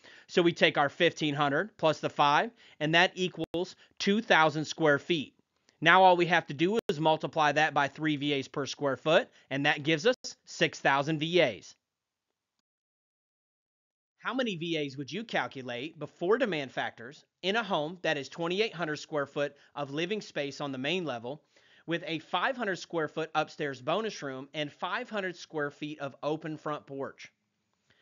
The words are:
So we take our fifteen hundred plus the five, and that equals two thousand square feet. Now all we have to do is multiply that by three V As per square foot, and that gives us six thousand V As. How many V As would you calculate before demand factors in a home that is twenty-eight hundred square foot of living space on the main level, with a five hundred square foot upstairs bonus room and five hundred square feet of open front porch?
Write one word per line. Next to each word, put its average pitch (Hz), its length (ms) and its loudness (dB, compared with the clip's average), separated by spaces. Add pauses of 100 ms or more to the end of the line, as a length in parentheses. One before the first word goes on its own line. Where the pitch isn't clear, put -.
(280)
So - 140 2
we 170 120 6
take 165 240 4
our 147 100 4
fifteen 156 460 0
hundred 147 420 0
plus 160 240 2
the 147 100 -2
five, 156 420 4 (280)
and 151 160 2
that 185 200 6
equals 175 600 -4 (220)
two 202 240 2
thousand 160 420 4
square 147 360 2
feet. 151 340 -4 (480)
Now 175 220 8
all 185 120 10
we 170 120 2
have 170 200 2
to 156 60 -8
do 175 240 0 (100)
is 156 120 0
multiply 156 540 2
that 151 200 2
by 143 160 2
three 151 260 -2
V 143 240 -2
As 131 80 -6
per 139 180 -6
square 139 300 -2
foot, 175 320 2 (220)
and 139 160 -2
that 151 180 2
gives 156 220 0
us 247 100 4 (300)
six - 340 -2
thousand 143 400 2
V 165 220 2
As. 110 340 -2 (2500)
How 202 140 -6
many 233 220 -2
V 165 220 -2
As 139 200 -6
would 135 140 -10
you 214 140 -8
calculate 127 720 -6
before 175 380 0
demand 165 340 -2
factors 123 540 -8 (160)
in 196 160 0
a 233 60 0
home 175 380 -2
that 156 160 0
is 135 120 -8
twenty-eight 180 440 -2
hundred 156 240 -4
square 147 280 -4
foot 143 300 -4 (200)
of 135 160 -8
living 175 300 -4
space 143 400 -8
on 143 100 -4
the 131 60 -8
main 160 280 -2
level, 123 360 -8 (460)
with 165 180 -4
a 160 140 -6
five 220 380 -2
hundred 208 180 -4
square 165 320 -4
foot 160 260 -6
upstairs 147 480 -4
bonus 190 400 -4
room 135 320 -10
and 147 200 -6
five 208 360 -8
hundred 190 280 -6
square 147 340 -6
feet 151 280 -10
of 139 220 -10
open 156 360 -6
front 151 280 -8
porch? 135 460 -10 (720)